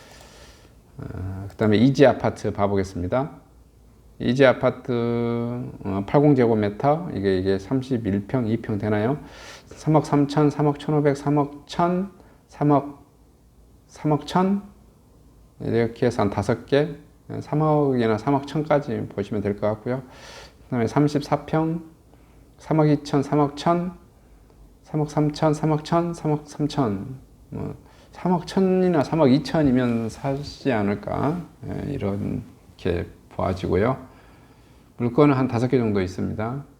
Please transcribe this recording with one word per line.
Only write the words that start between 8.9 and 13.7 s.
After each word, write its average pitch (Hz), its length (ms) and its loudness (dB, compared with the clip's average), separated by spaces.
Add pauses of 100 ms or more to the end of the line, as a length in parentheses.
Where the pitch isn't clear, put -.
삼억 156 400 0
삼천, 143 440 2
삼억 147 300 0
천오백, 147 380 0
삼억 143 500 -2
천, 180 440 -2 (360)
삼억, - 580 0 (840)